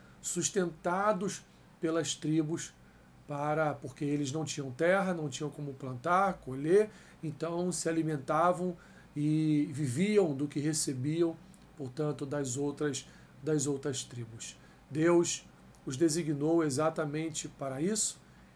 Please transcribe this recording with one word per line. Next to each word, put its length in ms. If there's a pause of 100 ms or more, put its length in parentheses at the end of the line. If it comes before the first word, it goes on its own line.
(220)
sustentados 1200 (340)
pelas 360
tribos, 580 (560)
para, 460
porque 300
eles 280
não 120
tinham 260
terra, 420
não 160
tinham 220
como 240
plantar, 600
colher, 540 (340)
então 480
se 180
alimentavam 880 (380)
e 580
viviam 640
do 140
que 100
recebiam, 760 (400)
portanto, 480
das 320
outras, 500 (360)
das 240
outras 380
tribos. 520 (340)
Deus 560 (380)
os 120
designou 680
exatamente 840
para 360
isso 360 (380)